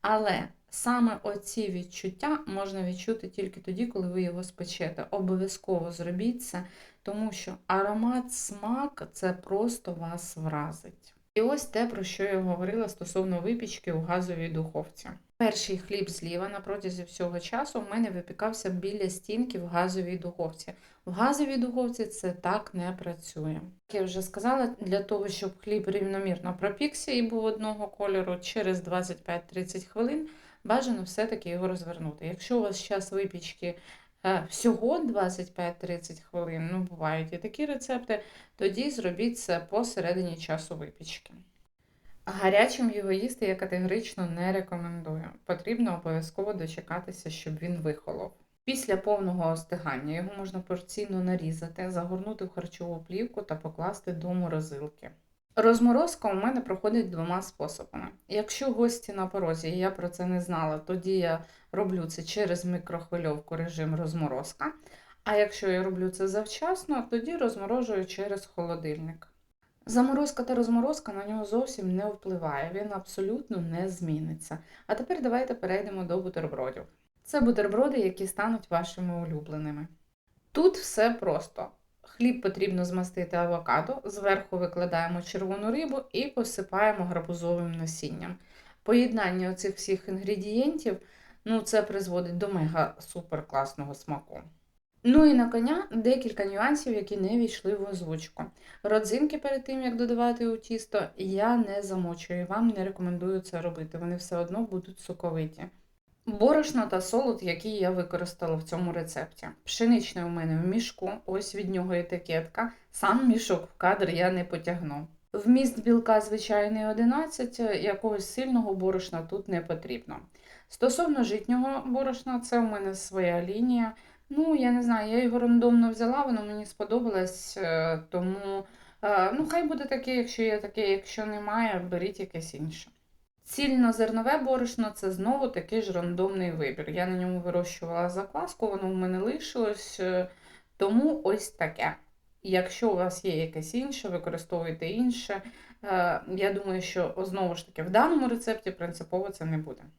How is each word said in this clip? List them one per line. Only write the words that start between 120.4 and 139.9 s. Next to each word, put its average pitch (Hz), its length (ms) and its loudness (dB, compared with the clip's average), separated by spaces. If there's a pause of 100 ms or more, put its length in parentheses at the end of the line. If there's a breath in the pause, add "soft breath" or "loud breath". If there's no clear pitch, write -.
Стосовно 269 560 4
житнього 247 640 0
борошна, 254 540 0
це 240 180 2
у 233 40 6
мене 202 320 0
своя 180 480 0
лінія. 226 500 2 (380 loud breath)
Ну, 311 260 4
я 247 160 6
не 240 100 4
знаю, 220 300 2
я 240 100 4
його 240 160 4
рандомно 240 520 8
взяла, 233 320 2
воно 233 220 0
мені 208 220 -6
сподобалось, 202 880 0
е, 165 420 2 (120)
тому, 196 540 -2 (380 loud breath)
е, 202 300 4
ну, 302 180 0
хай 339 120 2
буде 294 220 -2
таке, 254 320 0
якщо 240 260 0
є 220 160 2
таке, 208 320 0
якщо 196 360 -2
немає, 208 520 0 (120)
беріть 180 300 -2
якесь 170 340 -8
інше. 151 360 -8 (540)
Цільнозернове 240 920 4
борошно — 247 560 0
це 190 160 -2
знову 233 380 2
такий 214 340 -2
ж 196 100 -4
рандомний 180 580 0
вибір. 151 400 -4
Я 180 160 0
на 185 100 0
ньому 180 240 -2
вирощувала 175 680 -2
закваску, 196 580 -4
воно 196 220 -2
в 190 60 0
мене 185 240 0
лишилось, 214 800 -2